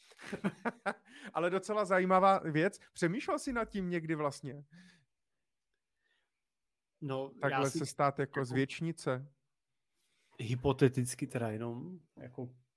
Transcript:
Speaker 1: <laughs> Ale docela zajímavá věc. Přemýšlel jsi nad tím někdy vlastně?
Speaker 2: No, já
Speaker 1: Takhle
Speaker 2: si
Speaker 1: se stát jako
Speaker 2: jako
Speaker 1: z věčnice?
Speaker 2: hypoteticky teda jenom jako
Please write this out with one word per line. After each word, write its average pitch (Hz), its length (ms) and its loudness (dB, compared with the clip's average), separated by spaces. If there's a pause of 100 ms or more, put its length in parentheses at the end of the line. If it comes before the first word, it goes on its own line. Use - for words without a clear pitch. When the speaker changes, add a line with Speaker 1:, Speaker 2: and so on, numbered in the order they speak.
(200)
Speaker 1:
<laughs> - 1120 -8
Ale 165 160 0
docela 202 360 0
zajímavá 185 540 6
věc. 160 400 0 (140)
Přemýšlel 240 460 0
jsi 277 140 -6
nad 233 120 -2
tím 190 240 -4
někdy 160 260 -2
vlastně? 143 480 -4 (2500)
Speaker 2:
No, 135 300 -6 (120)
já 135 220 2
Speaker 1:
Takhle 135 60 0
Speaker 2:
si 165 80 -4
Speaker 1:
se 151 60 -2
stát 143 340 0
jako - 0 -
Speaker 2:
jako 135 260 -2
Speaker 1:
z 120 60 -8
věčnice? 139 760 -2 (1120)
Speaker 2:
hypoteticky 127 880 2
teda 117 220 -4
jenom 120 500 -8 (180)
jako 127 380 -12 (220)